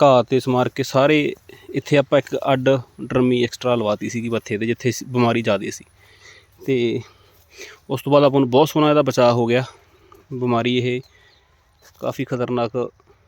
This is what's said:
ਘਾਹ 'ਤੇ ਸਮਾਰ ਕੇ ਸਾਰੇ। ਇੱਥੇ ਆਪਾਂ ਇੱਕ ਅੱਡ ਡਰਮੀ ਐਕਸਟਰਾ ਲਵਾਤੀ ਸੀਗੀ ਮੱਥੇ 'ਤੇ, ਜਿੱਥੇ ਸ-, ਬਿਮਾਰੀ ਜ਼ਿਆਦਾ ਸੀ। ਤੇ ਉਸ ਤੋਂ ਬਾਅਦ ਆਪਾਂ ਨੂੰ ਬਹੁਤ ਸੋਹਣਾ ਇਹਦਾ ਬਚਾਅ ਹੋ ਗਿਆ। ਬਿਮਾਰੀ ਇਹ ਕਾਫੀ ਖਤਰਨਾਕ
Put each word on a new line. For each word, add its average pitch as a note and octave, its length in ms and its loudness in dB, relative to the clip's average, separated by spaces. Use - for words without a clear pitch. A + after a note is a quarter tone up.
ਘਾਹ C3 200 6
'ਤੇ B2+ 180 0
ਸਮਾਰ B2+ 280 0
ਕੇ C3+ 140 -8
ਸਾਰੇ। C#3+ 520 0
ਇੱਥੇ D3 220 -2
ਆਪਾਂ C#3+ 220 2
ਇੱਕ - 180 -4
ਅੱਡ C3 160 0
ਡਰਮੀ B2+ 420 0
ਐਕਸਟਰਾ B2 300 -4
ਲਵਾਤੀ G#2+ 340 -2
ਸੀਗੀ A#2 200 -6
ਮੱਥੇ A2+ 300 -6
'ਤੇ, A2 80 -4
ਜਿੱਥੇ A#2 240 -2
ਸ-, - 140 -8
ਬਿਮਾਰੀ A#2+ 380 0
ਜ਼ਿਆਦਾ G#2 280 -2
ਸੀ। - 140 -16
ਤੇ A#2+ 340 -2
ਉਸ C3+ 120 -6
ਤੋਂ C#3 100 -2
ਬਾਅਦ C#3+ 120 6
ਆਪਾਂ C#3 160 4
ਨੂੰ B2+ 100 2
ਬਹੁਤ C#3+ 180 4
ਸੋਹਣਾ D3+ 220 2
ਇਹਦਾ D3 120 2
ਬਚਾਅ B2+ 300 4
ਹੋ A#2 140 0
ਗਿਆ। B2 180 0
ਬਿਮਾਰੀ B2 440 -2
ਇਹ B2 240 -2
ਕਾਫੀ B2 240 -6
ਖਤਰਨਾਕ B2 680 -6